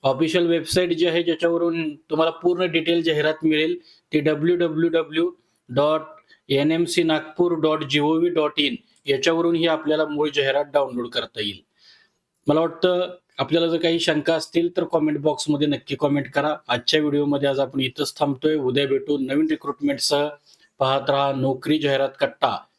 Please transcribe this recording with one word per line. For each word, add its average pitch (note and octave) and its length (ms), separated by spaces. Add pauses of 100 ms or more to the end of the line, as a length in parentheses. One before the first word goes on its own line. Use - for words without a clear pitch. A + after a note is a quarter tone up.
ऑफिशियल D#3+ 440
वेबसाइट E3+ 440
जी E3+ 160
आहे E3+ 160
ज्याच्यावरून E3 720
तुम्हाला D#3+ 340
पूर्ण F3 320
डिटेल E3+ 400
जाहिरात D#3 400
मिळेल D#3+ 360 (340)
ती D3+ 80
डब्ल्यू D#3 360
डब्ल्यू E3 340
डब्ल्यू D#3+ 400 (380)
डॉट D3 320 (480)
एन C#3+ 240
एम E3 120
सी E3+ 180
नागपूर D#3+ 500
डॉट D#3 320
जी C#3+ 160
ओ D3+ 120
व्ही E3+ 180
डॉट D3+ 300
इन C3 160 (300)
याच्यावरून E3 500
ही E3 100
आपल्याला D#3 380
मूळ D3 300
जाहिरात C#3 300
डाउनलोड C3 440
करता A#2 320
येईल. G2+ 200 (840)
मला D3+ 140
वाटतं F3+ 540 (240)
आपल्याला E3 300
जर E3 80
काही E3 240
शंका D#3+ 340
असतील E3+ 420
तर F3+ 80
कॉमेंट D3+ 340
बॉक्समध्ये D3 500
नक्की C#3 280
कॉमेंट C#3+ 340
करा. D3 260 (120)
आजच्या B2 320
व्हिडिओमध्ये C#3+ 480
आज C3+ 120
आपण C3+ 200
इथंच C3 380
थांबतोय. D3 360
उद्या C#3 320
भेटू C3+ 320
नवीन C3+ 320
रिक्रुटमेंटसह. D3 800 (500)
पाहत C3+ 320
राहा C#3 220
नोकरी C3+ 460
जाहिरात C#3 300 (120)
कट्टा B2+ 380 (200)